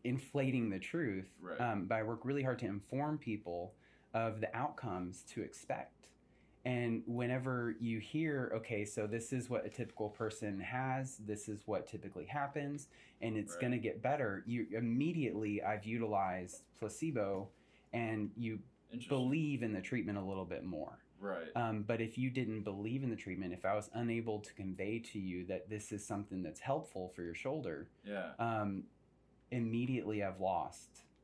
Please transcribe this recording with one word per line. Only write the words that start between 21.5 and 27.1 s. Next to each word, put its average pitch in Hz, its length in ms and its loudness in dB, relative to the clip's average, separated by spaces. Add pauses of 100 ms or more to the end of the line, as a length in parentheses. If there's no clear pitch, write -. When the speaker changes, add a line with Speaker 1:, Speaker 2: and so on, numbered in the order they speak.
Speaker 1:
Um, 110 280 2
but 113 180 2
if 113 160 -2
you 127 120 4
didn't 110 340 0
believe 107 400 -2
in 123 60 2
the 113 60 2
treatment, 92 380 -4
if 90 120 -6
I 101 100 4
was 107 180 -2
unable 113 460 0
to - 140 -12
convey 98 460 -2
to 110 200 -6
you 90 280 -2
that 95 220 -4
this 107 220 -6
is 101 140 -4
something 101 360 -2
that's 78 200 -6
helpful 135 540 0